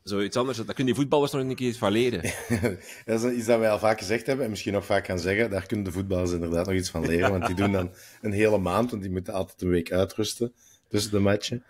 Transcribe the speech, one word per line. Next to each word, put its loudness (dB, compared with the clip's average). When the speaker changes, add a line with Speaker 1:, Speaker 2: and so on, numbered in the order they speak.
Speaker 1:
Zoiets -4
anders, 0
dat -8
kunnen -2
die 4
voetballers 2
nog -2
een -4
keer -2
van 0
leren. 2
Speaker 2:
<laughs> -4
Dat 0
is 2
iets -4
dat 6
wij 4
al 4
vaak 2
gezegd -2
hebben 0
en -2
misschien -4
nog 0
vaak 0
gaan -2
zeggen. 0
Daar -4
kunnen -2
de -4
voetballers 0
inderdaad 0
nog 0
iets -2
van -2
leren, 2
want 0
die -2
doen 2
dan 0
Speaker 1:
<laughs> -20
Speaker 2:
een -4
hele 4
maand, 0
want -6
die -6
moeten -4
altijd -6
een 0
week 2
uitrusten -2
tussen -2
de 2
matchen. 0